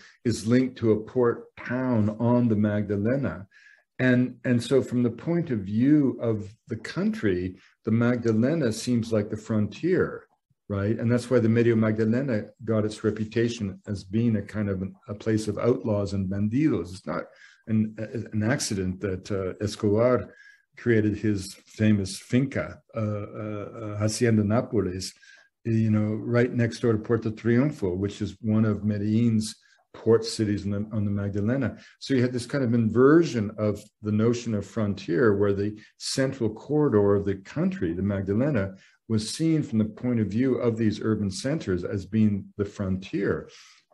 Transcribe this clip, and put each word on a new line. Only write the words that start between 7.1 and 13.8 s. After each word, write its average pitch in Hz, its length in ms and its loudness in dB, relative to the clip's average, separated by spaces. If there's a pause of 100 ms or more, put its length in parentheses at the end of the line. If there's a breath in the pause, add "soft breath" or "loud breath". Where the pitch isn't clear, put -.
the 110 60 -2
Magdalena 120 800 2
seems 117 400 -2
like 104 180 0
the 107 80 -6
frontier, 113 920 -2 (400)
right? 101 320 -2
And 117 100 -2
that's 120 200 0
why 123 100 4
the 110 80 4
Medio 117 280 4
Magdalena 110 720 0 (180)
got 107 180 0
its 107 200 -6
reputation 107 840 -2